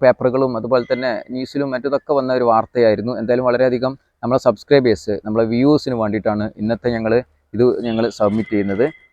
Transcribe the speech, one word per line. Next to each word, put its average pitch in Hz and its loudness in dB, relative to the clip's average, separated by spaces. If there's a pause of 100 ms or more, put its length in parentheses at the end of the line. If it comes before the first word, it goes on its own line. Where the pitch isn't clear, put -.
പേപ്പറുകളും 127 2
അതുപോലെ 120 0
തന്നെ 127 -2 (240)
ന്യൂസിലും 139 -6
മറ്റതൊക്കെ 135 -4
വന്ന 127 -2
ഒരു 123 0
വാർത്തയായിരുന്നു. 113 2
എന്തായാലും 123 0
വളരെയധികം 127 0 (300)
നമ്മളെ 120 0
സബ്സ്ക്രൈബേഴ്സ്, 117 2
നമ്മളെ 110 0
വ്യൂവേഴ്സിന് 131 2
വേണ്ടിയിട്ടാണ് 104 -2
ഇന്നത്തെ 113 -2
ഞങ്ങൾ 113 0 (320)
ഇത് 117 2
ഞങ്ങൾ 113 -2
സബ്മിറ്റ് 104 0
ചെയ്യുന്നത്. 101 0 (220)